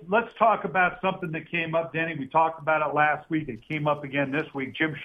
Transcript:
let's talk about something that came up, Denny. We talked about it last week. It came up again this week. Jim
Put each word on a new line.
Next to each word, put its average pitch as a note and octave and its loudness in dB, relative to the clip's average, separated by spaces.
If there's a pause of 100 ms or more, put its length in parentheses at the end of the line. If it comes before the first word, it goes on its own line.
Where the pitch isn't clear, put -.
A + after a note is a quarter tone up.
let's A3+ 2
talk G#3+ 4
about F3+ 2
something F#3 -2
that D#3 -8
came E3 -2
up, E3 -2
Denny. D#3+ -2
We C3+ -8
talked D#3+ 2
about D3+ 2
it C#3 -2
last D3 2
week. D#3 -2
It A#2 -12
came D3+ -2
up D3 2
again C3+ -2
this D3 -2
week. C3+ -6
Jim D#3 -2